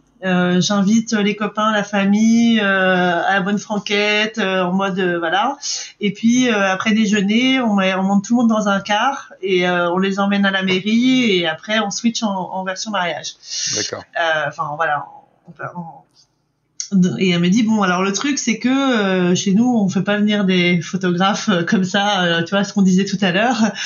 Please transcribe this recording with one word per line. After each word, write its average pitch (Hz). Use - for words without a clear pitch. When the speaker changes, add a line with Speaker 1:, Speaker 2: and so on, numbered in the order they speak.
Speaker 1:
Euh, 180
j'invite 208
les 208
copains, 214
la 202
famille, 220
euh, 185
à 190
la 202
bonne 202
franquette, 208
euh, 190
en 175
mode, 196
euh, 175
voilà. 196
Et 202
puis, 240
euh, 196
après 202
déjeuner, 220
on 220
met, 190
on 190
monte 196
tout 233
le 247
monde 233
dans 214
un 196
car 220
et, 185
euh, 175
on 180
les 196
emmène 202
à 190
la 190
mairie 226
et 175
après 208
on 202
switch 226
en, 214
en 185
version 190
mariage. 170
Speaker 2:
D'accord. 104
Speaker 1:
Euh, 160
enfin, 151
voilà, 151
on 170
peut, 139
on... 175
Et 185
elle 175
me 175
dit, « 220
Bon, 214
alors 180
le 196
truc, 285
c'est 220
que, 247
euh, 202
chez 190
nous, 226
on 220
fait 180
pas 208
venir 208
des 180
photographes, 185
euh, 170
comme 190
ça, 202
euh, 170
tu -
vois, 202
ce 202
qu'on 202
disait 190
tout 196
à 180
l'heure. 226